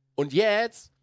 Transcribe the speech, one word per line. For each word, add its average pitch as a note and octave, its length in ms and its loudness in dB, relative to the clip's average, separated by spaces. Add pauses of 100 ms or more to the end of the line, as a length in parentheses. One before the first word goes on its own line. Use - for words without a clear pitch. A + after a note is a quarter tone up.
(160)
Und C#3 180 -4
jetzt, G#3+ 580 0 (100)